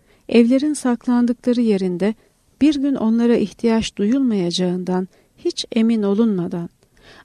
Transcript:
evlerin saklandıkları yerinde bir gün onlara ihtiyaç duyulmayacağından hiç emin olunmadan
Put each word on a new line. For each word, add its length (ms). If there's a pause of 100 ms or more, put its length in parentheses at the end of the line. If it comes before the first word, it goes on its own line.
(300)
evlerin 440
saklandıkları 880
yerinde 540 (460)
bir 140
gün 200
onlara 400
ihtiyaç 600
duyulmayacağından 1120 (300)
hiç 340
emin 320
olunmadan 680 (560)